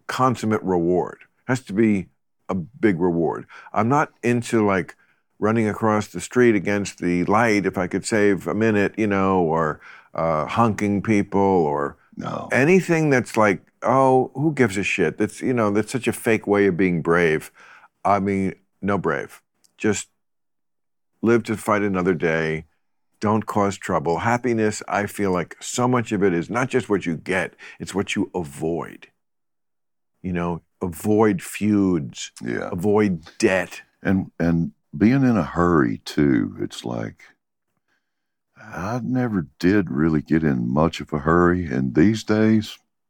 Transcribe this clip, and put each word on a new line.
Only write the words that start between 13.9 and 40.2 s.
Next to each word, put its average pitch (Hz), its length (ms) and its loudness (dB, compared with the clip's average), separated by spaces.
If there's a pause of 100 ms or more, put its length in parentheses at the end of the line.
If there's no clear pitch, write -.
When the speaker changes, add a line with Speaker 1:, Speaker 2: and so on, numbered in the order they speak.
Speaker 1:
who 156 180 0
gives 120 240 2
a 104 60 -2
shit?" 85 340 0
That's, - 240 -4
you 127 140 -2
know, 110 160 0
that's 104 220 -2
such 120 160 -4
a 107 40 0
fake 107 360 -2
way 101 180 4
of 92 100 2
being 90 260 0
brave. 82 500 0 (520)
I 101 140 2
mean, 98 360 -2 (280)
no 98 160 0
brave. 71 420 -4 (380)
Just 104 300 -2 (1120)
live 113 220 4
to 110 120 -4
fight 104 260 0
another 95 320 0
day. 80 500 -2 (560)
Don't 107 260 0
cause 101 300 0
trouble. 80 420 -2
Happiness, 113 680 -2
I 101 200 -2
feel 101 260 -2
like 87 280 -4
so - 280 -2
much 120 240 0
of 98 100 0
it 98 120 4
is 85 160 -2
not 123 180 -2
just - 200 -2
what 95 180 0
you 85 100 -4
get, 92 380 -4 (260)
it's - 140 -12
what 101 220 -4
you 101 180 -4
avoid. 76 760 -8 (1120)
You 92 100 -6
know, 87 300 -4 (180)
avoid 104 640 0
feuds, 95 880 -2 (100)
Speaker 2:
Yeah. 52 300 -6
Speaker 1:
avoid 98 560 0 (100)
debt. 95 440 0 (200)
Speaker 2:
And, 92 360 0
and 82 340 0 (240)
being 117 280 4
in 120 120 4
a 92 60 2
hurry, 78 600 2
too, 55 560 0
it's - 240 -10
like, 58 380 -8 (1300)
I 110 460 -8
never 117 440 -2 (120)
did 95 320 2
really 78 320 2